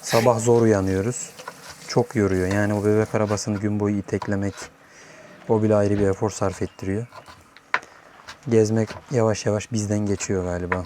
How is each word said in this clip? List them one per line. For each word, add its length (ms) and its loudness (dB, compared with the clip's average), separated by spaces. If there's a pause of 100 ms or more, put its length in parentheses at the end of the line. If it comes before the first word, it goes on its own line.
Sabah 380 2
zor 220 4
uyanıyoruz. 680 2 (580)
Çok 280 0
yoruyor. 320 2
Yani 260 0
o 120 -2
bebek 300 2
arabasını 420 -2
gün 220 -2
boyu 180 0
iteklemek, 580 -4 (960)
o 140 4
bile 120 4
ayrı 240 2
bir 80 4
efor 220 0
sarf 320 -4
ettiriyor. 460 -6 (1400)
Gezmek 400 4 (220)
yavaş 340 0
yavaş 260 -2
bizden 280 -2
geçiyor 440 -2
galiba. 420 -4